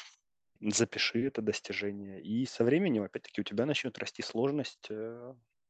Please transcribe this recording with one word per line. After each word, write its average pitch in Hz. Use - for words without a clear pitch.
Запиши 110
это 135
достижение, 101
и 113
со -
временем, 139
опять-таки, -
у 101
тебя 107
начнёт 110
расти -
сложность, 135
э, 117